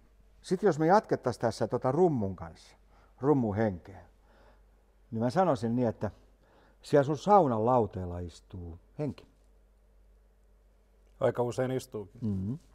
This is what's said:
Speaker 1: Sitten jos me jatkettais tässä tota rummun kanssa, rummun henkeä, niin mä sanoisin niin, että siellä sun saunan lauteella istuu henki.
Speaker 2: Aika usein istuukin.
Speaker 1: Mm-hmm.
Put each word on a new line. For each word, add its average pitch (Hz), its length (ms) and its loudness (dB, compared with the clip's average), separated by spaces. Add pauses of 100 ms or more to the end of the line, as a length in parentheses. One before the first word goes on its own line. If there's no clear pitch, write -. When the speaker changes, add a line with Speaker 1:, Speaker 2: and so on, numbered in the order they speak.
(420)
Speaker 1:
Sitten 196 260 0
jos 151 100 2
me 160 80 2
jatkettais 160 520 2
tässä 113 300 -2
tota 127 240 -2
rummun 135 440 0
kanssa, - 400 -18 (440)
rummun 123 360 0
henkeä, 95 480 -4 (1040)
niin 113 120 -4
mä 123 80 0
sanoisin 127 460 0
niin, 123 120 2
että 104 220 -4 (720)
siellä 143 220 2
sun 143 140 -4
saunan 143 480 4
lauteella 98 520 0
istuu 87 600 -14 (200)
henki. 143 340 -8 (1900)
Speaker 2:
Aika 120 220 0
usein 123 280 -2
istuukin. 110 540 -10
Speaker 1:
Mm-hmm. 104 340 -4 (160)